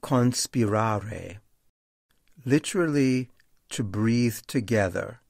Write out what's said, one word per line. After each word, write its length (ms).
conspirare, 1400
literally 840
to 160
breathe 540
together 720